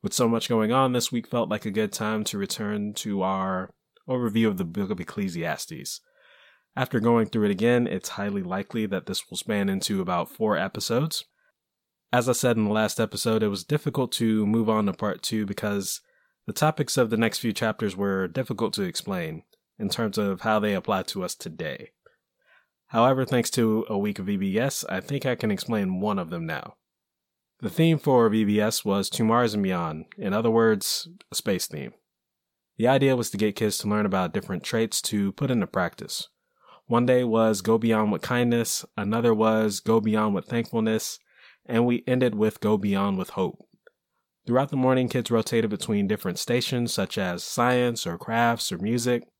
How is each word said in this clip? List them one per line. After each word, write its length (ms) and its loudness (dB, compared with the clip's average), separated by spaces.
With 100 -6
so 160 2
much 180 0
going 240 2
on, 220 2
this 180 -2
week 160 -4
felt 220 -2
like 160 -4
a 60 -4
good 200 -2
time 340 -4
to 120 -6
return 600 -6
to 260 -4
our 500 -2
overview 400 2
of 120 0
the 80 -2
book 240 -6
of 100 -4
Ecclesiastes. 1000 -6
After 240 -2
going 280 4
through 180 0
it 40 2
again, 360 2
it's 240 -6
highly 320 -4
likely 420 -4
that 220 -4
this 240 -6
will 80 -8
span 320 -2
into 320 -2
about 260 -2
four 300 0
episodes. 680 -2
As 160 2
I 40 2
said 260 2
in 80 2
the 60 0
last 280 0
episode, 420 0
it 60 2
was 160 -4
difficult 480 -2
to 340 2
move 220 2
on 160 2
to 80 0
part 300 -4
two 240 -2
because 560 -4
the 80 -8
topics 460 0
of 100 4
the 80 0
next 220 2
few 160 -2
chapters 420 -2
were 320 0
difficult 460 -4
to 80 -4
explain 640 -6
in 100 -4
terms 300 -2
of 240 -2
how 160 2
they 160 2
apply 300 -2
to 200 -6
us 100 -6
today. 580 -10
However, 360 2
thanks 280 0
to 360 2
a 80 -2
week 220 -2
of 80 -6
V 100 0
B 220 0
S, 280 -2
I 140 -4
think 240 -6
I 100 0
can 160 -2
explain 500 -2
one 180 0
of 100 -6
them 160 -8
now. 300 -8
The 100 -6
theme 280 4
for 300 6
V 160 4
B 160 4
S 240 0
was 240 0
To 160 -2
Mars 300 2
and 80 0
Beyond, 420 -4
in 160 -2
other 160 2
words, 580 2
a 40 -14
space 320 -2
theme. 280 -12
The 120 2
idea 280 4
was 140 -4
to 80 -6
get 180 0
kids 220 0
to 100 -4
learn 160 2
about 300 0
different 280 -4
traits 400 -2
to 300 -2
put 180 -4
into 160 2
practice. 600 -6
One 220 2
day 180 4
was 380 4
go 160 4
beyond 340 4
with 80 -2
kindness, 640 0
another 380 4
was 480 4
go 180 4
beyond 360 2
with 100 -2
thankfulness, 760 0
and 220 2
we 200 2
ended 280 2
with 260 0
go 160 4
beyond 400 0
with 140 -4
hope. 340 -4
Throughout 220 2
the 80 -6
morning, 320 2
kids 220 -2
rotated 400 2
between 380 0
different 300 -2
stations, 540 -2
such 240 -4
as 260 -4
science 640 0
or 120 -6
crafts 520 0
or 60 -6
music. 460 0